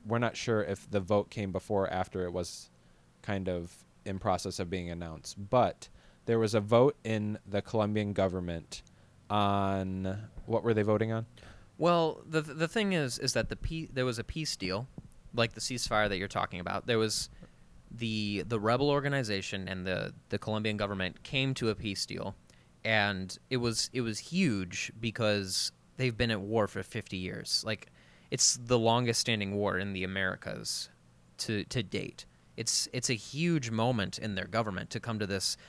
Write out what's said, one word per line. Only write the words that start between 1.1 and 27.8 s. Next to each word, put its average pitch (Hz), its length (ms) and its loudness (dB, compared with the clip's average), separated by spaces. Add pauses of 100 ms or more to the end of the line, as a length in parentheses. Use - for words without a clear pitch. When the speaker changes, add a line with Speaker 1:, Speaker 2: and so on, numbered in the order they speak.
Speaker 1:
came 101 220 -4
before 98 320 0
or - 80 -2
after 92 320 -2
it 90 80 -4
was - 380 -6 (520)
kind 95 260 -2
of 87 360 -6 (200)
in 98 140 -6
process 92 400 0
of 90 100 -2
being 87 220 -4
announced, 82 460 -8 (120)
but 120 400 2 (380)
there 117 140 4
was 110 140 2
a 110 60 6
vote 120 440 6
in 107 420 0
the 101 160 0
Colombian 107 520 2
government 90 680 -2 (480)
on, 98 880 2 (280)
what 110 180 0
were 117 100 4
they 107 80 4
voting 107 300 4
on? 113 140 -2 (520)
Speaker 2:
Well, 170 500 4
the, 156 120 2
the 156 280 -2
thing 202 260 2
is, 139 240 2
is 131 160 0
that 113 140 2
the - 80 -4
pe-, 160 360 -4
there 127 120 0
was 117 140 0
a 117 60 -6
peace - 320 -4
deal, 98 320 -2 (460)
like 117 180 4
the 110 80 -12
ceasefire 107 480 2
that 98 100 2
you're 98 100 -2
talking - 320 -2
about. 90 260 -4
There 117 120 4
was 110 300 0 (640)
the, 107 540 -2
the 113 120 0
rebel 123 320 4
organization 110 800 0
and 92 180 -4
the, - 280 -2 (160)
the 104 80 0
Colombian 107 380 -2
government 101 460 -2
came 135 320 -2
to 117 140 0
a 107 80 2
peace 98 300 -4
deal, - 280 -8 (500)
and 101 520 2 (140)
it 131 80 0
was, 117 340 0
it 127 80 0
was 113 180 -2
huge 104 800 0
because 104 720 0 (260)
they've 127 200 0
been 117 140 0
at 107 100 0
war 104 260 2
for - 160 -6
fifty - 340 -8
years. 95 500 -4
Like, 110 220 -4 (420)